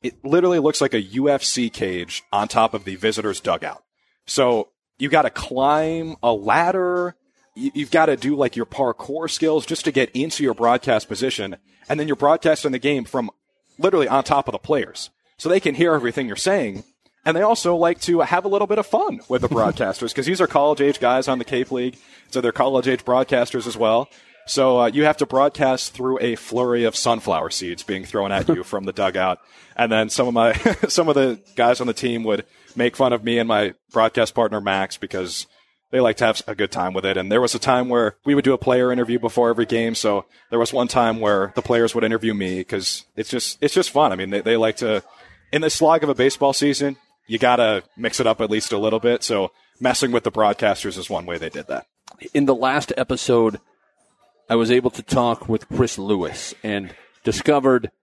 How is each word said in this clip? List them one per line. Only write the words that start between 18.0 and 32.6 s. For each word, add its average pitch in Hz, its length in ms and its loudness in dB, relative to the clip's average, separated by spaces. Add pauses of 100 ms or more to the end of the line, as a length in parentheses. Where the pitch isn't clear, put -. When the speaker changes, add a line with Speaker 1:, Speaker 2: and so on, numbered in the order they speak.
Speaker 1:
to 170 200 2
have 180 240 0
a - 20 -2
little 202 200 0
bit 208 100 0
of 202 80 -2
fun 311 340 -2 (100)
with 127 120 0
the - 80 -2
<laughs> - 0 -
broadcasters, 110 640 -2
'cause 135 120 -4
these 180 140 -2
are 170 80 4
college-age 143 520 2
guys 127 280 2
on 131 120 0
the 117 60 -6
Cape 127 260 -4
League. 123 260 -4 (340)
So 131 80 -2
they're 120 120 2
college-age 127 540 0
broadcasters 123 640 0
as 113 100 -8
well. 113 320 2 (360)
So, 131 360 2
uh, 120 60 4
you 139 180 2
have 151 120 4
to 147 80 0
broadcast 131 680 0
through 127 260 -4
a 117 160 -2
flurry 120 480 -2
of 110 140 -2
sunflower 98 540 -2
seeds 87 300 -8
being 95 220 -8
thrown 98 300 -4
at 95 160 0
you 165 140 0
<laughs> - 20 -10
from 98 180 -6
the 98 80 -6
dugout. 92 480 -2 (360)
And 117 160 0
then 110 180 2
some 123 180 0
of 120 60 -2
my, 113 200 4
<laughs> - 360 0
some 165 180 2
of 147 80 2
the 127 240 2 (160)
guys 120 260 2
on 123 60 -2
the 110 60 -4
team 117 320 -4
would 104 200 -2 (300)